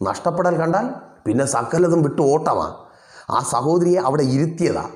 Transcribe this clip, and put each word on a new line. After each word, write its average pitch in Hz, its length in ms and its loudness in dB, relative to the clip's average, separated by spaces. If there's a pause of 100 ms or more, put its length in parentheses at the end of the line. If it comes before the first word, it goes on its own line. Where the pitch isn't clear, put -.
നഷ്ടപ്പെടൽ 170 560 0
കണ്ടാൽ 170 280 0 (380)
പിന്നെ 120 240 0
സകലതും 165 560 2
വിട്ട് 143 220 0
ഓട്ടമാ. 135 440 2 (580)
ആ 113 180 -2
സഹോദരിയെ 170 560 2
അവിടെ 139 240 0
ഇരുത്തിയതാ. 147 580 0 (120)